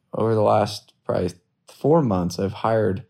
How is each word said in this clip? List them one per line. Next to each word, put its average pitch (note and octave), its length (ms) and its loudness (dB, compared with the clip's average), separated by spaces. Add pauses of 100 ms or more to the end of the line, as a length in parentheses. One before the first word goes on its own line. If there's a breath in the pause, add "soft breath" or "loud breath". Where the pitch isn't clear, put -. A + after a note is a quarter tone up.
(140)
over A2+ 220 0
the A2 60 2
last G#2+ 520 0 (120)
probably F#2 260 -2 (360)
four D#3 340 2
months, F#2 380 -2
I've G2 140 -2
hired G#2+ 560 0